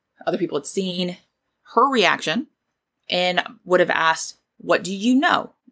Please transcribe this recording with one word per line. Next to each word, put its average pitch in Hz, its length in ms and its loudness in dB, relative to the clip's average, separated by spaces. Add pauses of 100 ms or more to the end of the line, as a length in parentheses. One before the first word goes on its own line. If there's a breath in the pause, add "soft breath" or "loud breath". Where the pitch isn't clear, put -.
(280)
Other 170 100 -2
people 165 200 -4
had 143 100 -4
seen 180 500 -4 (560)
her 254 160 4
reaction 175 580 0 (600)
and 180 320 0 (220)
would 180 160 2
have 165 100 2
asked, - 480 0 (200)
"What - 260 0
do 180 100 -8
you 220 220 0
know?" 285 380 0 (180)